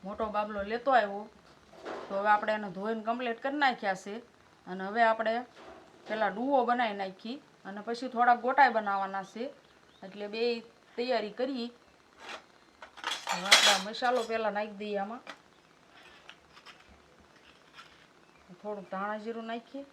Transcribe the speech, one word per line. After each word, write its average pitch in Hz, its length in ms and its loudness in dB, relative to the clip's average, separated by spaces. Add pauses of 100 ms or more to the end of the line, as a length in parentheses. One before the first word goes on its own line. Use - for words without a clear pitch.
મોટો 208 260 -6
બાબલો 208 360 -4
લેતો 233 280 -2
આવ્યો, 208 320 4 (800)
તો - 120 -10
હવે 202 140 2
આપણે 214 240 4
એને 214 180 -2
ધોઈને 214 320 -4
કમ્પ્લીટ 233 380 -2
કરી 277 180 -2
નાખ્યા 220 420 2
છે 202 140 -10 (520)
અને 185 180 -8
હવે 214 180 2
આપણે 226 320 4 (680)
પહેલાં 214 300 0
ડુઓ 254 320 4
બનાવી 226 340 2
નાખી 196 380 -8 (240)
અને 202 220 -12
પછી 233 260 -6
થોડાક 240 320 6
ગોટાઈ 254 340 6
બનાવવાના 196 500 0
છે, 220 200 -10 (580)
એટલે 196 260 -10
બે 220 140 -4 (480)
તૈયારી 233 420 -2
કરી. 247 360 -4 (1600)
હવે 180 220 -4
આપણે 202 240 8
આ 190 120 2
મસાલો 240 400 0
પહેલાં 220 320 -4
નાખી 208 240 -6
દઈએ 208 200 -4
આમાં, 214 240 -6 (3250)
થોડુંક 202 340 -10
ધાણા 208 300 -4
જીરું 226 280 -8
નાખીએ 240 460 -10